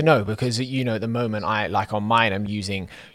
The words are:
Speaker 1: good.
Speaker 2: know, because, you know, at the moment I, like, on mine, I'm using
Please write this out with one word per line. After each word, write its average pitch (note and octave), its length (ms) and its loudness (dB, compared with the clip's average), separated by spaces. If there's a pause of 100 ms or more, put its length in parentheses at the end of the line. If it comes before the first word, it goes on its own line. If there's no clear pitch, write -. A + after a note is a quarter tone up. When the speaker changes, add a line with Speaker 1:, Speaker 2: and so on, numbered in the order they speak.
Speaker 1:
good. D3+ 40 0
Speaker 2:
know, C#3 180 6
because, A2+ 360 -2
you C3 240 -2
know, A#2 120 0
at G2+ 60 -4
the A2+ 60 -2
moment A2+ 380 -2
I, G#2+ 220 0
like, G#2 260 0
on G#2 100 -2
mine, A2+ 300 4
I'm G#2 120 -2
using G2+ 440 -4 (260)